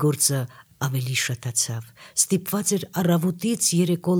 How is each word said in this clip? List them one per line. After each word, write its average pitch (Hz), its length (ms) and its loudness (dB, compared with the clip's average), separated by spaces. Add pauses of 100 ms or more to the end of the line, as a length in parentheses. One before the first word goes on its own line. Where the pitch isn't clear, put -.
գործը 143 400 2 (400)
ավելի 131 400 -2
շատացավ։ 117 720 -4 (240)
Ստիպված 190 560 0
էր 185 100 0 (140)
առավոտից 170 760 0
երեկո 175 460 2